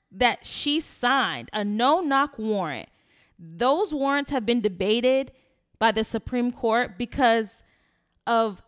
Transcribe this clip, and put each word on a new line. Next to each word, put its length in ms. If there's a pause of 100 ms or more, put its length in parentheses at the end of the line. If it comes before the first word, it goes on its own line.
(100)
that 360
she 340
signed, 720
a 120
no-knock 760
warrant, 500 (500)
those 560
warrants 360
have 160
been 140
debated 720 (460)
by 120
the 140
Supreme 480
Court 440
because 640 (640)
of 420